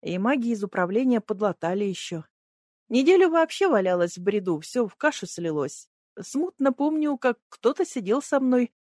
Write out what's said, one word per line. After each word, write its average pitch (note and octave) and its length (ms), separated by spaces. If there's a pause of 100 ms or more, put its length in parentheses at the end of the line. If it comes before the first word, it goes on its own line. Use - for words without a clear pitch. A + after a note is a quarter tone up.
И F3 160
маги A#3 300
из A3 140
управления G#3 600
подлатали G3 640
еще. F3 400 (640)
Неделю E4+ 400
вообще E4 380
валялась F3+ 500
в F3+ 40
бреду, F#3 380
все A#3 260
в F#3 100
кашу G3+ 300
слилось. D3+ 640 (320)
Смутно C#4 540
помню, D4+ 420
как B3 220 (100)
кто-то D4+ 380
сидел A3 340
со C#4+ 180
мной. B3+ 320 (140)